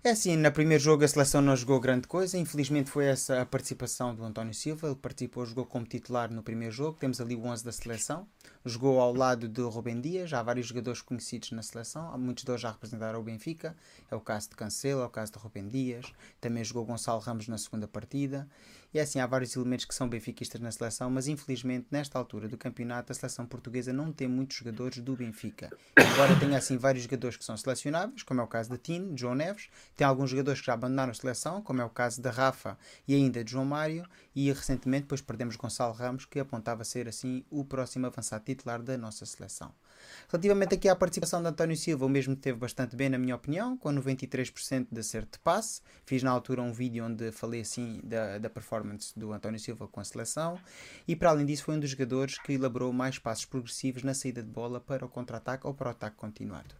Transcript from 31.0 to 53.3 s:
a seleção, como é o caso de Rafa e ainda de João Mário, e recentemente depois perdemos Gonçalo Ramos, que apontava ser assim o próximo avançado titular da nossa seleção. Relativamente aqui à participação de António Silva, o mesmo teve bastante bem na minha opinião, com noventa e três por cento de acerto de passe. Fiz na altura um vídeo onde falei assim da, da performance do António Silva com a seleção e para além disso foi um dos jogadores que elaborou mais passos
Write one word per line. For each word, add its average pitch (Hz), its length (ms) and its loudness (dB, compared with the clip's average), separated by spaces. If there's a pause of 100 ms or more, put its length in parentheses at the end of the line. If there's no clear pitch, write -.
a 113 40 -6
seleção, 156 480 -4
como 131 180 -2
é 120 40 0
o 113 60 -4
caso 123 300 0
de 123 80 -2
Rafa 120 500 2 (280)
e 139 80 4
ainda 127 280 6
de 110 80 -8
João 131 140 -2
Mário, 156 420 -2 (280)
e 139 180 4
recentemente 135 500 0
depois 139 180 -4
perdemos 113 360 -6
Gonçalo 117 360 -2
Ramos, 123 320 -4
que - 140 -6
apontava 117 460 -4
ser 120 240 -4
assim 127 420 -4
o 147 140 -4
próximo 127 420 -2
avançado 113 380 -6
titular 120 380 -4
da 127 140 -4
nossa 113 300 -8
seleção. - 460 -12 (560)
Relativamente 196 460 4
aqui 190 140 6
à 185 80 8
participação 175 460 2
de 170 60 0
António 165 280 2
Silva, 147 300 2
o - 20 4
mesmo 135 260 4
teve 131 240 -2
bastante 120 380 -4
bem 139 120 2
na 131 100 2
minha 127 180 0
opinião, 202 400 -2
com 156 160 -2
noventa 135 320 0
e 120 40 -6
três 127 220 -2
por - 120 -12
cento 131 280 -2
de 113 100 -6
acerto 107 320 -6
de - 80 -18
passe. - 400 2 (240)
Fiz 127 180 2
na 131 80 4
altura 127 320 0
um 120 100 -2
vídeo 117 320 -4
onde 113 260 -4
falei 117 300 -4
assim 113 420 -6
da, 107 360 -2
da 110 120 -6
performance 104 640 -8
do 110 160 -6
António 110 280 -6
Silva 110 260 -8
com - 140 -12
a 98 40 -8
seleção 156 540 -4 (480)
e 170 80 0
para 165 160 6
além 147 160 6
disso 143 180 -2
foi 156 120 0
um 151 40 0
dos 143 100 -2
jogadores 135 480 0
que - 160 -2
elaborou 127 380 0
mais 127 260 0
passos 113 260 -4